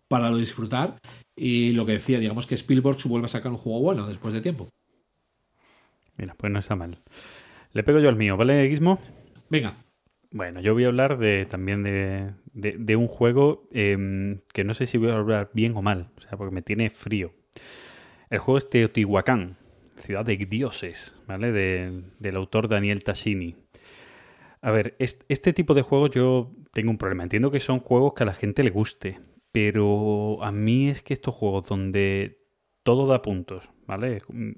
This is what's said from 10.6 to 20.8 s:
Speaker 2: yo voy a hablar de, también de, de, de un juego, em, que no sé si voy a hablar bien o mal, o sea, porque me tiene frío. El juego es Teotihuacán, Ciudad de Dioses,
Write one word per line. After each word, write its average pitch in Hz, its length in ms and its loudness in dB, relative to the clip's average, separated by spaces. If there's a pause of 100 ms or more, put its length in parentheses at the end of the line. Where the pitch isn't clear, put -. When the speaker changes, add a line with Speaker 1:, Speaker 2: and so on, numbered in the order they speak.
Speaker 2:
yo 107 140 2
voy 123 100 4
a 123 40 4
hablar 131 300 2
de, 101 280 2
también 98 360 -2
de, 98 500 -4 (200)
de, 104 260 -4
de 110 180 2
un 117 120 4
juego, 139 640 2
em, 98 680 0 (120)
que 101 120 -2
no 107 100 -4
sé 127 120 -2
si 120 120 0
voy 113 120 2
a 110 60 0
hablar 107 380 0
bien 113 220 2
o 101 60 -4
mal, 95 360 -2
o - 20 -20
sea, - 160 -14
porque 98 180 -8
me 92 80 -6
tiene 107 280 -2
frío. 101 420 -6 (1000)
El 107 100 0
juego 131 180 2
es 139 100 -6
Teotihuacán, 104 880 2 (400)
Ciudad 101 280 -8
de 113 120 0
Dioses, 101 800 -6 (100)